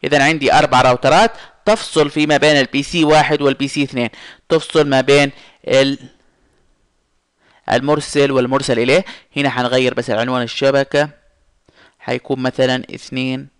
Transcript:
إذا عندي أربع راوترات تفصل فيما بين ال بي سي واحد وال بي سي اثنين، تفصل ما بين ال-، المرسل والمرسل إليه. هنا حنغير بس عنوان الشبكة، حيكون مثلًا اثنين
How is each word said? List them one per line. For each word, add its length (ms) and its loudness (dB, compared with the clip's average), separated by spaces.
إذا 200 2
عندي 280 0
أربع 300 2
راوترات 480 2
تفصل 440 0
فيما 260 0
بين 200 4
ال 80 2
بي 180 -4
سي 220 0
واحد 380 2
وال 120 2
بي 140 -6
سي 140 -4
اثنين، 260 -4
تفصل 400 0
ما 120 2
بين 320 2
ال-، 300 0
المرسل 600 0
والمرسل 460 0
إليه. 260 2
هنا 140 -2
حنغير 440 -2
بس 160 -6
عنوان 320 -2
الشبكة، 680 -2
حيكون 440 -6
مثلًا 400 -2
اثنين 540 -8